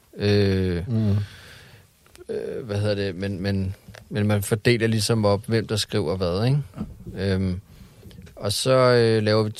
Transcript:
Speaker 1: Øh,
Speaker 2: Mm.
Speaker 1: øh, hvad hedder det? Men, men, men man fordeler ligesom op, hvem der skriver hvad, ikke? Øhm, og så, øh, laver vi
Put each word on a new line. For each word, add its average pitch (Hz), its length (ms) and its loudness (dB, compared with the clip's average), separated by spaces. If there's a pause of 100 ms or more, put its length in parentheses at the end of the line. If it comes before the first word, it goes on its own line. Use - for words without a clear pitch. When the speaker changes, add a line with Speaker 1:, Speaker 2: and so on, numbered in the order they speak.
(180)
Speaker 1:
Øh, 95 720 2
Speaker 2:
Mm. 110 220 0 (1200)
Speaker 1:
øh, - 360 -6
hvad 101 140 -4
hedder 104 160 0
det? 98 200 -4
Men, 98 260 -6
men, 95 340 -2 (340)
men 104 180 0
man 104 160 2
fordeler 113 440 0
ligesom 113 380 0
op, 101 220 2
hvem 113 200 -2
der 110 80 -4
skriver 95 400 -2
hvad, 92 300 -2
ikke? 139 140 2 (760)
Øhm, 92 280 -2 (760)
og 101 180 -4
så, 131 220 0
øh, 120 480 6
laver 107 200 4
vi 107 60 -2 (100)